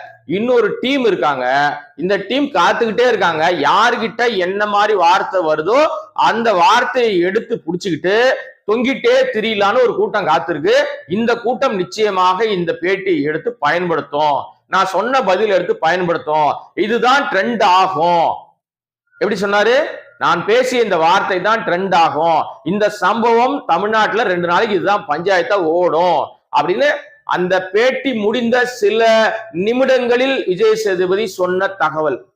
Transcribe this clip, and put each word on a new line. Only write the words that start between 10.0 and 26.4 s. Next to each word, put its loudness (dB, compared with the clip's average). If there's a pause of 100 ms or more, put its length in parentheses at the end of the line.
காத்திருக்கு. 0 (340)
இந்த 0
கூட்டம் -2
நிச்சயமாக 0
இந்த -2
பேட்டியை -2
எடுத்து -4
பயன்படுத்தும், -2 (240)
நான் 0
சொன்ன -2
பதில் 0
எடுத்து 0
பயன்படுத்தும், 0 (180)
இதுதான் 0
ட்ரெண்ட் -2
ஆகும்." 2 (840)
எப்படி -2
சொன்னாரு? 2 (420)
"நான் 0
பேசிய 2
இந்த 0
வார்த்தை 2
தான் 0
ட்ரெண்ட் -2
ஆகும், 2 (200)
இந்த 0
சம்பவம் 0
தமிழ்நாட்டுல 0
ரெண்டு -2
நாளைக்கு 0
இதுதான் 0
பஞ்சாயத்தா 0
ஓடும்" 2 (320)